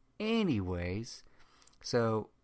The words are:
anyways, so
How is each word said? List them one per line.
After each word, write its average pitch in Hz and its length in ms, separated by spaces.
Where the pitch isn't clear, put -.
anyways, 110 1040
so 110 460